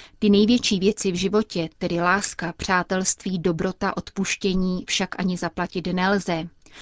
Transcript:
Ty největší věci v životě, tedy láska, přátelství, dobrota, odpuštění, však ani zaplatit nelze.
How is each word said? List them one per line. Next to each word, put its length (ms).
Ty 100
největší 500
věci 320
v 40
životě, 600
tedy 240
láska, 560
přátelství, 840
dobrota, 580
odpuštění, 880
však 320
ani 180
zaplatit 500
nelze. 600